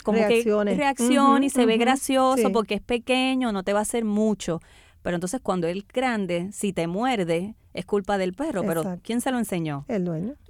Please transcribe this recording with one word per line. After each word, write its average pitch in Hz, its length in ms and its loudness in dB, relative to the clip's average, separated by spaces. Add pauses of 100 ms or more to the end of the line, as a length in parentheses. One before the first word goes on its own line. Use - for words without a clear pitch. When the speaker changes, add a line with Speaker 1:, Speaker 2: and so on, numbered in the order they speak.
Speaker 1:
Como 214 140 2
Speaker 2:
Reaccione. 214 540 2
Speaker 1:
que 190 40 0
reaccione 277 720 4
y - 20 0
Speaker 2:
Ujú, - 80 -4
Speaker 1:
se 247 100 4
ve 220 80 4
Speaker 2:
ujú. 226 60 2
Speaker 1:
gracioso 262 680 2
Speaker 2:
Sí. 190 40 0
Speaker 1:
porque 214 220 0
es 196 80 -4
pequeño, 254 720 0
no 196 120 -4
te 202 80 0
va 208 80 2
a - 20 -2
hacer 226 220 -2
mucho. 208 560 0 (420)
Pero 180 140 -2
entonces 180 260 -4
cuando 180 240 -2
él 180 260 -4
grande, 202 600 -2
si 202 200 -4
te 170 140 -2
muerde, 190 680 -2 (180)
es - 100 -8
culpa 202 320 -2
del 185 180 -2
perro, 277 280 -4
pero 165 200 -2
Speaker 2:
Exacto. 180 220 -8
Speaker 1:
¿quién 233 160 -2
se 262 120 -2
lo 247 60 -2
enseñó? 160 500 -4
Speaker 2:
El 202 160 -2
dueño, 175 260 -4
el 294 60 -14 (140)